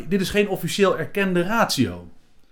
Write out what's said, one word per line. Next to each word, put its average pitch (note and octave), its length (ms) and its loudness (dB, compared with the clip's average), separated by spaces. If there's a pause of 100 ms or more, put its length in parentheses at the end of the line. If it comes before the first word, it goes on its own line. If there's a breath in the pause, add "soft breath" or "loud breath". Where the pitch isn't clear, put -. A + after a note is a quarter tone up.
dit F#3+ 120 2
is F3+ 100 -2
geen G#3 180 2
officieel F#3 500 0
erkende F3+ 440 0
ratio." A2 680 0 (440)